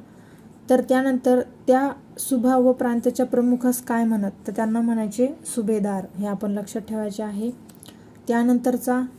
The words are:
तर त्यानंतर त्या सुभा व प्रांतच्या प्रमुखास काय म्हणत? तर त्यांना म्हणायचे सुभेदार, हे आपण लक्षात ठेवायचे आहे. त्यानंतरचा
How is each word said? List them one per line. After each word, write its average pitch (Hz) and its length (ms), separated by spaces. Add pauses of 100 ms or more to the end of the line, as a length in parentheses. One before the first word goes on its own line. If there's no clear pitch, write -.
(680)
तर 254 120
त्यानंतर 254 600 (260)
त्या 262 220 (300)
सुभा 254 380
व 254 140
प्रांतच्या 247 540
प्रमुखास 247 560
काय 233 220
म्हणत? 214 280 (160)
तर 220 80
त्यांना 226 260
म्हणायचे 233 460 (280)
सुभेदार, 202 500 (120)
हे 202 100
आपण 202 240
लक्षात 202 300
ठेवायचे 214 420
आहे. 214 280 (760)
त्यानंतरचा 247 720 (180)